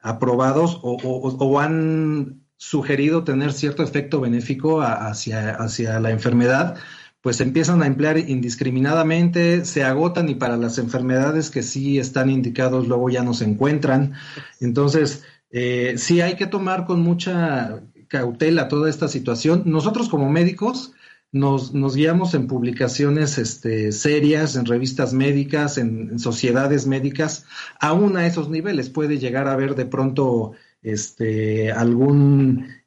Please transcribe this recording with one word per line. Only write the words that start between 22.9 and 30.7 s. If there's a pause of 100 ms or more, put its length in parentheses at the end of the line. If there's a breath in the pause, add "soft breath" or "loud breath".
este,
serias,
en
revistas
médicas,
en,
en
sociedades
médicas. (340 loud breath)
Aún
a
esos
niveles
puede
llegar
a
haber
de
pronto, (300 loud breath)